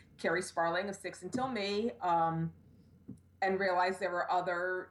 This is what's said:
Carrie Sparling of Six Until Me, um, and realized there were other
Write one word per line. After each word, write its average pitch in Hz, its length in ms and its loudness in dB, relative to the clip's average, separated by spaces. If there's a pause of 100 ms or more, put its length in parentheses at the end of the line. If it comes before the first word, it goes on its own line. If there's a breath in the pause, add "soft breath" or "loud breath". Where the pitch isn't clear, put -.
(220 loud breath)
Carrie 180 200 2
Sparling 175 480 0
of 196 60 -6
Six - 280 -10
Until 247 240 -2
Me, 214 440 0 (100)
um, 165 500 2 (920)
and 190 160 2
realized 185 400 2
there 185 120 -2
were 175 200 -2
other 180 600 0